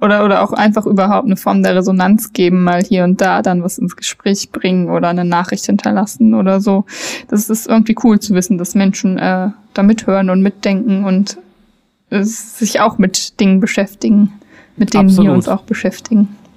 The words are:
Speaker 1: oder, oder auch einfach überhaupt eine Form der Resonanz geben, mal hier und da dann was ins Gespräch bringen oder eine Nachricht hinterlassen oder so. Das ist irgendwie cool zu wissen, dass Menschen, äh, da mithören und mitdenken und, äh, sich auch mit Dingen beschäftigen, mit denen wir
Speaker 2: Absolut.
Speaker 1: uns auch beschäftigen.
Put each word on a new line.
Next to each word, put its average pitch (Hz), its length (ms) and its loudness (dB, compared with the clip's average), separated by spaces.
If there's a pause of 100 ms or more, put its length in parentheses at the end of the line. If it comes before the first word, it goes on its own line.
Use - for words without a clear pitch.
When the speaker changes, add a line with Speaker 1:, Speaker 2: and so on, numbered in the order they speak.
Speaker 1:
oder, 208 240 2
oder 196 180 2
auch 196 120 -4
einfach 214 320 0
überhaupt 196 400 0
eine 190 100 0
Form 196 260 0
der 190 140 2
Resonanz 190 560 2
geben, 180 320 2
mal 175 180 2
hier 180 220 0
und 180 160 0
da 185 220 0
dann 180 200 0
was 180 140 -6
ins - 180 -6
Gespräch - 580 -6
bringen 185 360 -2
oder 170 220 -2
eine 180 160 -2
Nachricht 175 400 -4
hinterlassen 214 680 0
oder 196 300 0
so. 196 240 0 (420)
Das 214 220 -2
ist 220 160 -6
irgendwie 226 280 2 (100)
cool 214 160 4
zu - 120 -2
wissen, 180 240 0
dass 175 180 -6
Menschen, 196 440 0
äh, 185 320 -2 (240)
da 196 80 -2
mithören 196 480 2
und 185 100 2
mitdenken 196 640 -2
und, 196 320 -2 (720)
äh, 196 140 -2
sich - 580 -6
auch 226 160 0
mit - 420 -2
Dingen 190 220 4
beschäftigen, 208 720 0 (460)
mit 220 160 0
denen 202 160 4
wir - 20 6
Speaker 2:
Absolut. 190 220 4
Speaker 1:
uns - 160 0
auch 190 140 -4
beschäftigen. 202 680 -2 (220)